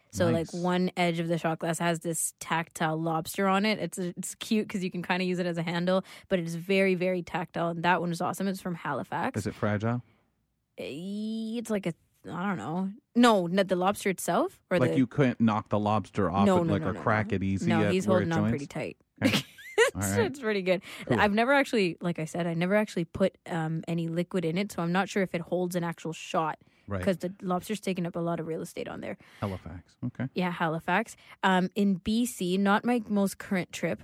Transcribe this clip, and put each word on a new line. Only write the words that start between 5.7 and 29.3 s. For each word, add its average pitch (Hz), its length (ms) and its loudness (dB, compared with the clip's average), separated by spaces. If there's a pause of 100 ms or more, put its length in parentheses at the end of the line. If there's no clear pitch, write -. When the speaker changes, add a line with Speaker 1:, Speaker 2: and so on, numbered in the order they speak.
Speaker 1:
but 190 80 2
it 165 80 -2
is 165 100 -6
very, 190 380 2
very 180 280 0
tactile, 165 460 -4
and 170 160 -6
that 175 160 4
one 170 100 -2
is 165 120 -4
awesome. 185 260 -2
It's 190 120 -6
from 180 140 -4
Halifax. 156 680 -4
Speaker 2:
Is 98 60 -4
it 101 80 -4
fragile? 110 480 -2 (760)
Speaker 1:
Eh, 214 800 -8
it's 220 120 -6
like 196 160 -2
a, 165 80 -2 (360)
I 175 160 -4
don't 190 120 -2
know. 175 320 -4 (240)
No, 220 320 6
not 190 220 2
the 190 80 2
lobster 190 340 0
itself? 196 500 -2 (100)
Or 185 80 4
Speaker 2:
Like, 143 140 4
Speaker 1:
the 147 60 2
Speaker 2:
you 127 80 4
couldn't 127 340 2
knock 110 280 2
the 104 100 2
lobster 104 520 2
off 98 160 4
Speaker 1:
No, 180 160 6
Speaker 2:
it, 170 40 0
Speaker 1:
no, 160 60 2
Speaker 2:
like, 101 100 0
Speaker 1:
no, - 60 -2
Speaker 2:
or - 60 -2
Speaker 1:
no, - 60 -12
Speaker 2:
crack 107 300 0
Speaker 1:
no. 101 60 0
Speaker 2:
it 92 60 0
easy 98 280 0
Speaker 1:
No, - 140 4
Speaker 2:
at - 80 2
Speaker 1:
he's 185 140 0
Speaker 2:
where 185 120 6
Speaker 1:
holding 165 140 0
Speaker 2:
it - 20 0
Speaker 1:
on - 80 2
Speaker 2:
joins? - 80 2
Speaker 1:
pretty - 160 -2
tight. 123 300 -8 (280)
Speaker 2:
Okay. 151 240 4
Speaker 1:
<laughs> - 60 -20 (260)
It's, 508 140 6
Speaker 2:
All 392 80 -2
right. 415 240 2
Speaker 1:
it's 277 140 -6
pretty 214 220 0
good. 180 200 2 (240)
Speaker 2:
Cool. - 140 2
Speaker 1:
I've 202 120 4
never 233 220 4
actually, 226 460 2
like 175 180 -2
I 156 60 -4
said, 175 240 -2
I 165 60 -2
never 180 200 2
actually 208 300 2
put, - 420 0
um, 160 400 -2
any 170 220 -2
liquid 170 360 -2
in 160 140 0
it, 208 140 -4
so 175 100 -4
I'm 170 80 0
not 190 180 0
sure 202 140 0
if 175 140 -2
it 165 40 -2
holds 180 360 -2
an 170 80 -2
actual 165 280 -6
shot. 160 460 -4 (300)
Speaker 2:
Right. - 120 -4
Speaker 1:
'Cause 185 180 0
the 180 140 -6 (100)
lobster's 185 360 -4
taking 185 260 -4
up 175 120 -6
a - 20 -4
lot 170 220 -2
of 160 80 -6
real 165 120 -4
estate - 280 -10
on - 140 -12
there. - 140 -10 (240)